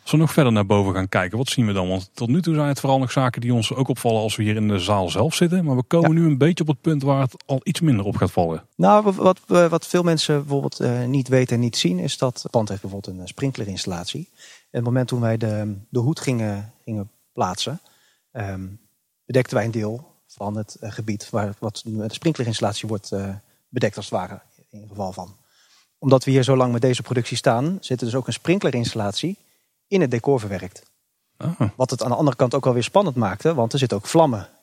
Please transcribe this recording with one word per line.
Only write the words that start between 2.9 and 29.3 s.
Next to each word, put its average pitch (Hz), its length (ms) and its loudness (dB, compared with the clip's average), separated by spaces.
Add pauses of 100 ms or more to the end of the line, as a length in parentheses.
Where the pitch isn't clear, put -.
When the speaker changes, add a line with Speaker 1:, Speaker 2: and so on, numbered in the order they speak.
Speaker 1:
nog 127 120 -2
zaken 127 300 0
die 123 120 0
ons 117 200 0
ook 123 140 0
opvallen 113 340 0
als 110 140 -2
we 110 80 -2
hier 107 120 2
in 107 120 0
de 101 120 2
zaal 95 300 0
zelf 113 260 0
zitten. 175 300 2
Maar 135 100 2
we 123 80 0
komen 170 300 4
Speaker 2:
Ja. 165 60 4
Speaker 1:
nu 170 60 4
een 147 120 4
beetje 160 260 4
op 151 60 0
het 147 120 0
punt 151 220 0
waar 139 180 2
het - 240 -4
al 135 180 -2
iets - 180 -4
minder 117 240 2
op 98 120 -2
gaat - 140 2
vallen. 82 320 0 (120)
Speaker 2:
Nou, 208 280 6
wa-, 202 80 2
wat, 185 360 4
eh, 175 200 6
wat 160 200 -2
veel 180 160 2
mensen 160 360 2
bijvoorbeeld, 139 400 -2
eh, 123 260 0
niet 127 220 0
weten 127 280 4
en 117 60 2
niet 120 160 -2
zien, 180 220 0
is 156 180 -4
dat 127 240 -2
het - 100 -14
pand 107 180 0
heeft 98 120 -6
bijvoorbeeld 98 340 -10
een, 90 60 -12
eh, 87 60 -14
sprinklerinstallatie. 98 1040 -6
En - 460 -14
het 120 60 -2
moment 123 240 0
toen 123 140 -4
wij 113 160 0
de, 107 380 -2 (140)
de 127 100 -2
hoed 139 200 -2
gingen, 107 520 -4 (120)
gingen 104 260 -8 (240)
plaatsen, 117 460 -4 (520)
ehm, 98 340 -8 (600)
bedekten 127 300 0
wij 107 100 2
een 113 60 -4
deel 113 400 -6 (260)
van 104 200 -6
het, - 220 -10
eh, 110 120 -10
gebied 110 380 -8
waar, 104 300 -4
wat - 260 -8
met 110 220 -6
de 107 80 -8
sprinklerinstallatie 113 720 -2
wordt, 107 240 -6
eh, 98 180 -4 (400)
bedekt 123 260 -2
als 107 140 -12
het - 40 -6
ware, 95 260 -6 (300)
in 101 180 -20
geval 98 260 -8
van. 92 220 -16 (640)
Omdat 135 260 4
we 135 80 0
hier 131 120 4
zo 135 140 4
lang 127 140 4
met 120 100 0
deze 127 200 2
productie 123 360 -4
staan, 139 420 0
zit - 200 -6
er 127 60 -4
dus 113 100 -4
ook 131 120 -4
een 120 60 -6
sprinklerinstallatie 131 1040 -2 (500)